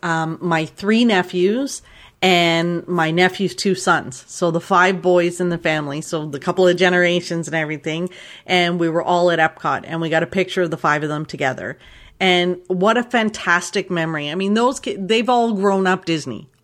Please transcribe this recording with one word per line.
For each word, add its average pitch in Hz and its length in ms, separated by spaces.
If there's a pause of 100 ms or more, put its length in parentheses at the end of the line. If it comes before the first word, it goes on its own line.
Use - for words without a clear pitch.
um, 165 380
my 165 260
three 220 380
nephews 202 800 (400)
and 170 680
my 165 220
nephew's 180 440
two 190 200
sons. 156 520
So - 240
the 165 100
five 185 420
boys 175 380
in 180 100
the 170 80
family, 151 420
so 156 260
the 143 140
couple 185 260
of 175 100
generations 175 720
and 147 60
everything, 156 540 (380)
and 175 340
we 170 80
were 165 140
all 175 280
at 170 80
Epcot, 160 480
and 165 140
we 165 80
got 160 140
a 165 40
picture 185 360
of 165 80
the 160 80
five 151 240
of 151 80
them 151 160
together. 131 520 (420)
And 180 380 (100)
what 190 280
a 247 60
fantastic 208 880
memory. 160 400
I 160 60
mean, 196 180
those 240 260
ki-, - 180
they've 208 300
all 233 240
grown 190 340
up 185 200
Disney. 135 420 (160)